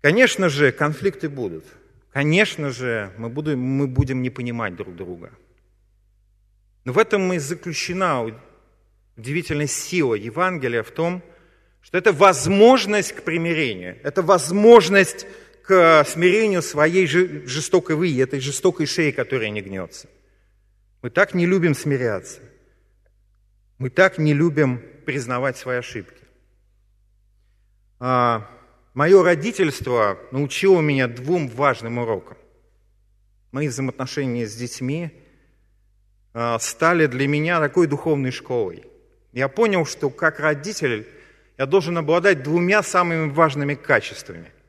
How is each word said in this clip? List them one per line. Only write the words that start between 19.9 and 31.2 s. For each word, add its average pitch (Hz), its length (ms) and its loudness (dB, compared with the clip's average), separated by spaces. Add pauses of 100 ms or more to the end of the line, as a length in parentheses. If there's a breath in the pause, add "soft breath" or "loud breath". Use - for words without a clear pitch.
Мы 123 80 -10
так 202 240 0
не 175 120 2
любим 175 280 2
смиряться. 120 680 -6 (1400)
Мы 131 120 -6
так 185 280 2
не 151 140 2
любим 143 480 0 (260)
признавать 127 500 -4
свои 127 220 -6
ошибки. - 440 -14 (1800)
А, 120 500 0 (460)
моё 175 300 6
родительство 143 960 0 (100)
научило 156 500 2
меня 135 280 2
двум 135 400 -4